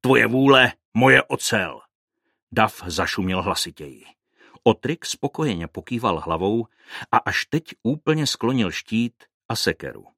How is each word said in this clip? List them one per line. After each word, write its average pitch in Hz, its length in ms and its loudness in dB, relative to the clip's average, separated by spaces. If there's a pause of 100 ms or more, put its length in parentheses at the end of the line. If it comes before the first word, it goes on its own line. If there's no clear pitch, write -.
tvoje 123 260 4
vůle, 131 460 4 (220)
moje 131 280 6
ocel." 92 580 -4 (720)
Dav - 340 0
zašuměl 92 560 -4
hlasitěji. 80 600 -8 (580)
Otrik - 440 0
spokojeně 120 600 -6
pokýval 110 540 -6
hlavou 95 460 -2 (460)
a 120 40 4
až - 300 -2
teď - 180 -4 (180)
úplně 156 440 -2
sklonil 117 440 -2
štít - 540 -6 (240)
a 117 80 -4
sekeru. 58 500 -6 (120)